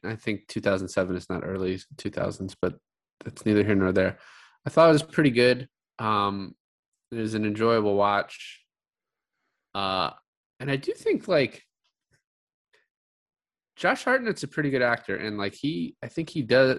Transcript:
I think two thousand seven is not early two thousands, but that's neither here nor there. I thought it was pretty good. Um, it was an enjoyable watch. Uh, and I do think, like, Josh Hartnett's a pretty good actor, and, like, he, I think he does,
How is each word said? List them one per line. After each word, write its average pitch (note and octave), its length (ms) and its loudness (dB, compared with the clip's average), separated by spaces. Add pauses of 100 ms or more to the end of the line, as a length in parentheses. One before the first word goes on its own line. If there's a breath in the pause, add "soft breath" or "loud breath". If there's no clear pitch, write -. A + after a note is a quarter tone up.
I G#2 100 -6
think G#2+ 320 -6
two - 140 -8
thousand F#2+ 280 0
seven F#2 280 -2
is F2+ 120 -10
not F2+ 160 -4
early F#2 360 -4 (160)
two - 140 -10
thousands, G2 440 -6
but F#2 220 -4 (480)
that's - 200 -14
neither G#2 200 4
here G#2 100 2
nor F#2+ 160 2
there. F#2+ 280 0 (460 loud breath)
I C3 60 -6
thought E3 200 8
it - 20 8
was D3 100 2
pretty D3+ 280 0
good. B2 380 2 (300)
Um, G2+ 560 -2 (560)
it A#2 60 -10
was A2 180 -4
an G#2+ 100 -2
enjoyable G#2+ 520 2
watch. - 680 -2 (1120)
Uh, F#2+ 360 -2 (500)
and C#3 100 -6
I C#3 60 0
do C#3 160 -6
think, G4 360 -4
like, D3 340 0 (2250)
Josh G#3 280 0
Hartnett's B3 400 -2
a C3+ 40 -8
pretty D3 220 -2
good C3 120 0
actor, A#2 340 0
and, G#2 200 -6
like, G2+ 160 -4
he, E3 480 -6
I - 60 -8
think D#3+ 240 -8
he D#3 120 -4
does, C3 360 4